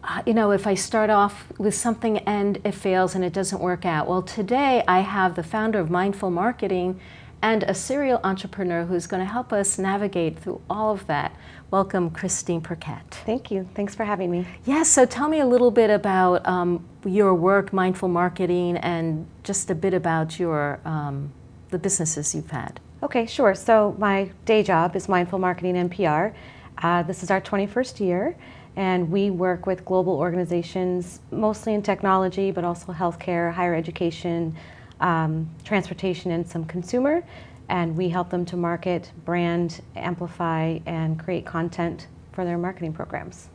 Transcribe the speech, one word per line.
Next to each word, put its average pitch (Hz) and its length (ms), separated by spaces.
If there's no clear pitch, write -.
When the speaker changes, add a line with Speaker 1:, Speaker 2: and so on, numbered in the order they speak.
Speaker 1:
uh, - 220
you 226 80
know, 214 180
if 196 140
I 208 80
start 214 380
off 202 340
with 202 160
something 226 440
and 202 440
it 202 100
fails 185 400
and 185 100
it 180 100
doesn't 190 280
work 180 240
out?" 160 220
Well, 185 160
today 240 640
I 185 140
have 190 340
the 170 80
founder 214 360
of 165 120
Mindful 190 400
Marketing 185 680
and 220 200
a 185 120
serial 262 480
entrepreneur 185 640
who's 175 200
gonna 190 200
help 233 280
us 202 240
navigate 190 600
through - 300
all 214 220
of 196 160
that. 147 280
Welcome, 190 400
Christine 170 520
Perquette. - 500
Speaker 2:
Thank 247 260
you. 190 240
Thanks 202 180
for 226 100
having 190 280
me. 175 140
Speaker 1:
Yeah, 294 180
so 277 220
tell 262 220
me 311 120
a 285 60
little 247 260
bit 220 180
about, 185 580
um, 175 360
your 196 280
work, 190 400
Mindful 185 360
Marketing, 175 680
and 165 500
just - 260
a 185 60
bit 180 180
about 160 460
your, 151 460
um, 143 460
the 185 80
businesses 160 560
you've 156 180
had. - 280
Speaker 2:
Okay, 247 220
sure. 226 300
So 214 420
my 196 320
day 214 180
job 170 320
is 185 140
Mindful 180 300
Marketing 180 360
N 180 140
P 180 160
R. 165 280
Uh, 175 200
this 170 200
is 180 80
our 190 100
twenty-first 202 580
year, 196 360
and 185 340
we 196 220
work 180 340
with 185 200
global 185 280
organizations, 175 1040
mostly 214 420
in 208 80
technology, 190 680
but 170 120
also 175 300
healthcare, 170 580
higher 175 220
education, 165 840
um, 160 500
transportation, 185 680
and 170 160
some 165 180
consumer. 247 580
And 170 280
we 180 120
help 175 200
them 175 160
to 180 120
market, 170 540
brand, 170 560
amplify, 165 880
and 160 340
create 170 260
content 170 640
for 185 120
their 175 120
marketing 175 360
programs. - 600